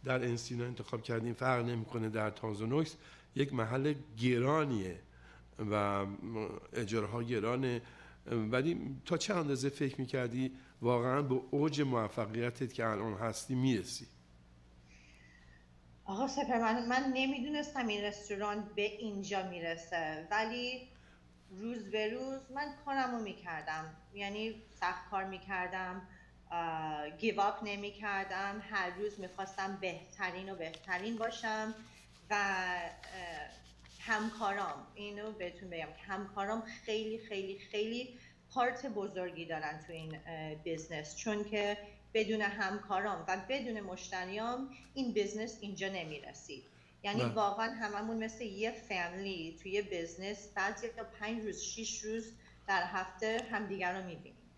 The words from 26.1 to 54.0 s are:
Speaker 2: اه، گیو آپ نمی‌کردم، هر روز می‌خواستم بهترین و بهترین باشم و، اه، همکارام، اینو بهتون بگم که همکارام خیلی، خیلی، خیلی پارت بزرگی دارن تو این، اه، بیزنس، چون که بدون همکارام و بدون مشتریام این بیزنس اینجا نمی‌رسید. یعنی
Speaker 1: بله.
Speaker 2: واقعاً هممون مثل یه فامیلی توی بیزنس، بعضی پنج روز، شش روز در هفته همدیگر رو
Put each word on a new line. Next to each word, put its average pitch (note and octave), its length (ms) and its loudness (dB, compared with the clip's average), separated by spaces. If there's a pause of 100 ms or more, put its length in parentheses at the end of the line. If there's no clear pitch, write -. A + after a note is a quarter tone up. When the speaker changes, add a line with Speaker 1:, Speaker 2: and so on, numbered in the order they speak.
Speaker 2:
اه، D#3 580 0
گیو G3+ 320 2
آپ G#3 220 4
نمی‌کردم، G3+ 1080 -2
هر G3 200 2
روز G3+ 300 -4
می‌خواستم F#3+ 600 -4
بهترین F#3 720 -4
و F#3+ 40 -6
بهترین F3+ 600 -2
باشم A3 600 -2 (540)
و، - 40 2
اه، F3+ 1160 0 (500)
همکارام، G#3+ 960 0
اینو G#3 360 -6
بهتون F#3 380 -6
بگم E3 180 -4 (100)
که - 60 -16
همکارام G3+ 600 -2 (220)
خیلی، A3 320 0
خیلی، G3 420 -4
خیلی A#3 600 -2 (300)
پارت B3 360 2
بزرگی F#3 600 -2
دارن D#3 420 -2
تو E3+ 60 -10
این، D#3+ 320 -8
اه، D#3 300 -4
بیزنس، D#3 600 -4
چون G#3 280 0
که G#3 340 2 (360)
بدون A3 280 4
همکارام G3+ 880 0
و F#3 100 2 (120)
بدون A#3+ 320 0
مشتریام G3+ 880 -4 (240)
این B3 200 0
بیزنس G#3+ 480 0
اینجا G3 260 -4
نمی‌رسید. D#3 760 -6 (400)
یعنی G#3 180 2
Speaker 1:
بله. A#3 120 2
Speaker 2:
واقعاً G#3+ 340 4
هممون A3 560 -2
مثل A3 200 -4
یه G#3 280 0
فامیلی F3+ 920 -4
توی G3 180 2
بیزنس، F#3 720 -4
بعضی G#3 320 0 (320)
پنج A3 260 -2
روز، G3 160 -4
شش - 420 -4
روز A3 280 -2 (360)
در F#3+ 160 4
هفته G#3 580 0 (100)
همدیگر F#3+ 480 0
رو F#3 60 -6